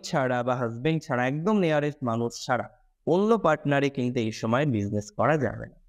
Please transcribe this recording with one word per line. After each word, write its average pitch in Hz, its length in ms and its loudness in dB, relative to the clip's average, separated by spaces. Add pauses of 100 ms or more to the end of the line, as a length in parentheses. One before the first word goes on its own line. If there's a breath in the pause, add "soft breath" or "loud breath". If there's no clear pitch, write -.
ছাড়া 127 400 0
বা 123 140 0
হাজব্যান্ড 127 460 -2
ছাড়া, 123 240 0
একদম 165 320 0
নিয়ারেস্ট 151 460 0
মানুষ 117 420 -2
ছাড়া 117 220 -2 (380)
অন্য 208 320 4
পার্টনারে 147 500 2
কিন্তু 123 320 -2
এই 110 120 -2
সময় 123 340 0
বিজনেস 104 440 -2
করা 139 280 0
যাবে 113 280 -4
না - 80 -20 (140)